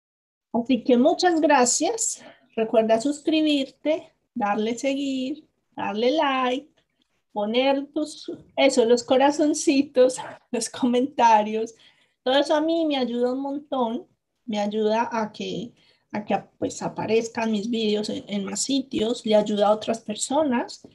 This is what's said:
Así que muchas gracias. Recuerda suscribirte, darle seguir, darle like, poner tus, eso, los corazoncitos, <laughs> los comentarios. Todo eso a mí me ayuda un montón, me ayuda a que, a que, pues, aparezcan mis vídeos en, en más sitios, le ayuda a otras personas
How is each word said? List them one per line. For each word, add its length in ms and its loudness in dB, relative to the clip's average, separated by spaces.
Así 300 0
que 140 4
muchas 440 4
gracias. 840 2
Recuerda 420 2
suscribirte, 1120 -2
darle 440 -2
seguir, 680 -4
darle 360 -2
like, 580 -2
poner 560 0
tus, 420 -8
eso, 280 4
los 180 4
corazoncitos, 1120 2
<laughs> 340 -14
los 200 -6
comentarios. 1040 2
Todo 160 2
eso 160 2
a 80 2
mí 240 0
me 100 0
ayuda 360 -2
un 80 -6
montón, 640 -4
me 140 -4
ayuda 520 -2
a 180 -4
que, 440 -10
a 120 -8
que, 180 -2
pues, 220 -8
aparezcan 720 -4
mis 180 -2
vídeos 400 -2
en, 200 -8
en 160 -6
más 160 -8
sitios, 680 -4
le 80 0
ayuda 340 2
a 40 4
otras 280 -4
personas 920 -4